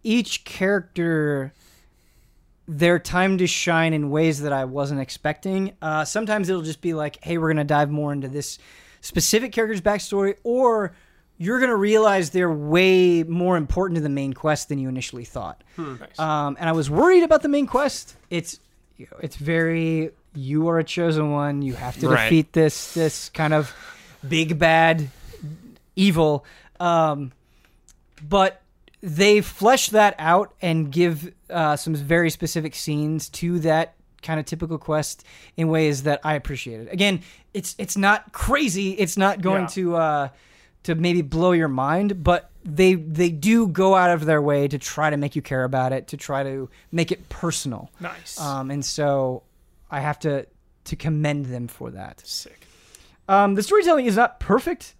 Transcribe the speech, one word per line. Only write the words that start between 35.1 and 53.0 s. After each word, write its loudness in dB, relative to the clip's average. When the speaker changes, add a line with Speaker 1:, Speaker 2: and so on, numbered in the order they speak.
Speaker 1:
in 0
ways 2
that 0
I -2
appreciated. -8
Again, 0
it's, -8
it's -8
not 0
crazy. 0
It's -2
not 2
going 0
Speaker 3:
Yeah. -4
Speaker 1:
to, -2
uh, 0
to -2
maybe 2
blow 2
your 2
mind, -2
but 2
they, 4
they 0
do 2
go 4
out 4
of 0
their 2
way 2
to -4
try -2
to -2
make -4
you -4
care -4
about -2
it, -6
to -12
try -6
to -8
make -2
it -8
personal. -8
Speaker 3:
Nice. -14
Speaker 1:
Um, -6
and -6
so -2
I -6
have -4
to, -2
to -8
commend -2
them -8
for -14
that. -16
Speaker 3:
Sick. -12